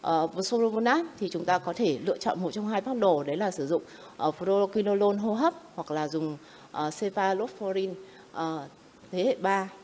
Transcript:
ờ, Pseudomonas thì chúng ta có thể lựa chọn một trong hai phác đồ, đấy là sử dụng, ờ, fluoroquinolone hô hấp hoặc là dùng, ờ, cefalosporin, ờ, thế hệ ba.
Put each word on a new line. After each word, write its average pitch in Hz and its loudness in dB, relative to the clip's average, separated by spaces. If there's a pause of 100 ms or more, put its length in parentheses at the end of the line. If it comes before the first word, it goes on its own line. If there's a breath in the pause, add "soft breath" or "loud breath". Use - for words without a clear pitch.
ờ, 160 2
Pseudomonas 226 2 (140)
thì 190 -2
chúng 170 -4
ta 180 4
có 175 -4
thể 170 2
lựa 185 0
chọn 185 -2
một 165 -2
trong 208 -6
hai 214 0
phác 254 -4
đồ, 180 4
đấy 143 -2
là 196 0
sử 143 -4
dụng, 160 0 (340 loud breath)
ờ, 151 0 (100)
fluoroquinolone 202 2
hô 214 0
hấp 311 2 (200)
hoặc 160 -8
là 151 0
dùng, 156 -2 (360 loud breath)
ờ, 151 -2
cefalosporin, 190 -2 (380 loud breath)
ờ, 160 -4 (520)
thế 185 0
hệ 262 2
ba. 190 2 (160)